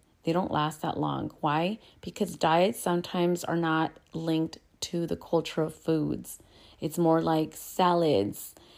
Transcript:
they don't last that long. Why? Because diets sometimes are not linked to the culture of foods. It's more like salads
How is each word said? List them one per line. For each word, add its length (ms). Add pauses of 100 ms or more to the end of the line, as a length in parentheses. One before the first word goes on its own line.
(220)
they 100
don't 200
last 300
that 140
long. 440
Why? 400 (220)
Because 340
diets 420
sometimes 640
are 140
not 340 (220)
linked 460 (240)
to 220
the 120
culture 460
of 120
foods. 640 (420)
It's 180
more 220
like 360
salads 1000 (240)